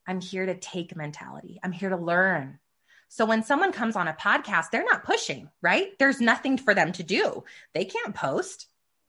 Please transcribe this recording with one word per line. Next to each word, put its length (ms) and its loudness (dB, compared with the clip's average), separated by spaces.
"I'm 120 -4
here 280 -6
to 80 -2
take" 400 -10
mentality. 680 -12
"I'm 80 -4
here 200 -4
to 60 0
learn." 600 2
So 160 2
when 180 2
someone 280 2
comes 240 -2
on 120 0
a 60 -2
podcast, 580 0
they're 120 0
not 200 0
pushing, 480 -2
right? 380 2
There's 200 4
nothing 380 2
for 160 2
them 200 2
to 100 -8
do. 400 0
They 100 0
can't 300 -6
post. 500 -4